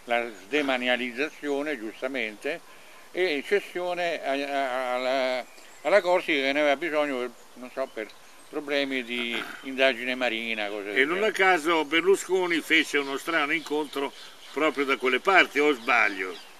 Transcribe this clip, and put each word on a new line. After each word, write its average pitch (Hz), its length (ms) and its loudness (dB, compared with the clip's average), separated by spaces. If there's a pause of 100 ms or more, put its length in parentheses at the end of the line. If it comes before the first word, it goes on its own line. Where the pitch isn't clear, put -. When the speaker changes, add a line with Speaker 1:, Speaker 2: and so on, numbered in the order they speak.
Speaker 1:
la 120 260 -2 (140)
sdemanializzazione, 135 1300 -2
giustamente, 117 800 -6 (520)
e 170 340 0
cessione 175 800 -2
a, 135 80 0
a, 135 640 -2
alla, 127 520 0 (360)
alla 180 180 6
Corsica 175 400 2
che 135 120 2
ne 143 80 2
aveva 143 160 4
bisogno 147 420 0
per, 123 120 -4 (240)
non 123 180 -14
so, 135 200 -4
per 107 140 -8 (420)
problemi 139 560 -2
di 120 360 -4 (220)
indagine 127 520 0
marina, 113 540 -2
cose 104 240 -6
del 101 60 0
Speaker 2:
E 131 60 8
non 170 140 -2
a 214 120 0
Speaker 1:
genere. - 20 -8
Speaker 2:
caso 170 520 4
Berlusconi 175 760 2
fece 151 380 2
uno 139 180 -2
strano 151 360 0
incontro 143 600 -4 (400)
proprio 135 320 0
da 135 120 2
quelle 127 240 0
parti, 170 400 6
o 147 120 6
sbaglio? 104 640 2 (240)